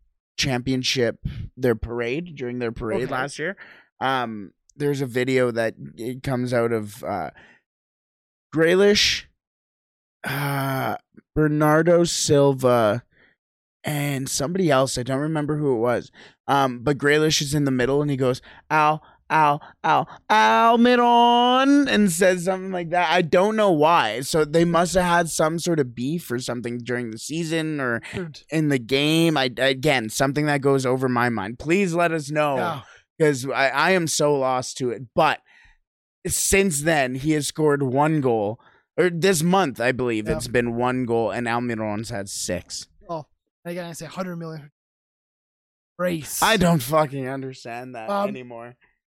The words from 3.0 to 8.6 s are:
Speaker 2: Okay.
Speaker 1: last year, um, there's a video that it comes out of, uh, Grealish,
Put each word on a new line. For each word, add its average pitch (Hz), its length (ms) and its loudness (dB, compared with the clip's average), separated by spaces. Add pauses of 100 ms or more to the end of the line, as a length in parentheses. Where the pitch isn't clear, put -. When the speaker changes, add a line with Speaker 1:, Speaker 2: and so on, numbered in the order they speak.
Speaker 2:
Okay. 131 80 -6
Speaker 1:
last 135 260 -6
year, 175 180 -8 (440)
um, 120 520 -4 (240)
there's 143 240 -2
a 139 60 -4
video 127 440 0
that 113 240 -2 (220)
it 127 260 -10
comes 123 300 -2
out 117 200 2
of, 107 320 -6
uh, 85 260 -6 (1200)
Grealish, 185 720 2 (1000)